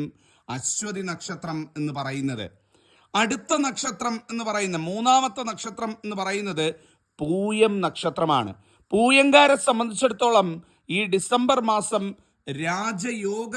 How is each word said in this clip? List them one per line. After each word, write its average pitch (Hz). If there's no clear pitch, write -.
അശ്വതി 196
നക്ഷത്രം 165
എന്ന് 151
പറയുന്നത്. 135
അടുത്ത 226
നക്ഷത്രം 247
എന്ന് 233
പറയുന്ന, 202
മൂന്നാമത്തെ 240
നക്ഷത്രം 226
എന്ന് 208
പറയുന്നത് 190
പൂയം 208
നക്ഷത്രമാണ്. 147
പൂയംകാരെ 277
സംബന്ധിച്ചിടത്തോളം 233
ഈ 180
ഡിസംബർ 247
മാസം 214
രാജയോഗ 208